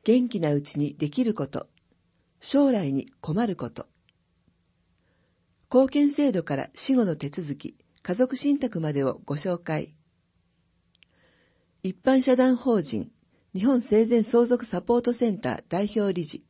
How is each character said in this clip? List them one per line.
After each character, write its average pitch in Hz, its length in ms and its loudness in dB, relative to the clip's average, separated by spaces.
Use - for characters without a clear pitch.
元 247 260 2
気 202 100 -6
な 151 140 2
う 143 80 0
ち 143 180 -8
に 143 180 -2
で 147 120 -2
き 254 140 -2
る 226 100 0
こ 139 140 -6
と、 - 200 -10
将 277 300 2
来 185 200 0
に 135 160 -2
困 185 240 -2
る 190 100 -4
こ 127 140 -10
と。 - 180 -16
後 262 180 6
見 285 220 2
制 285 220 2
度 180 120 -2
か 147 120 -4
ら 135 180 -6
死 - 220 -2
後 240 100 4
の 170 100 0
手 147 140 -8
続 147 260 -8
き、 - 220 -14
家 180 140 -6
族 254 200 0
信 285 220 0
託 233 240 -4
ま 151 120 -4
で 139 100 0
を 131 220 -2
ご 143 100 -6
紹 175 260 -6
介。 - 320 -6
一 185 180 -6
般 262 200 4
社 254 140 4
団 254 200 4
法 233 260 0
人、 110 300 -8
日 190 120 -4
本 254 160 4
生 214 240 4
前 226 180 4
相 240 220 4
続 240 200 0
サ 180 160 -6
ポ 240 160 0
ー 240 40 2
ト 240 120 0
セ 240 160 0
ン 190 100 -4
タ 127 160 -4
ー - 140 -14
代 202 240 -2
表 202 200 0
理 170 100 -4
事。 - 260 -12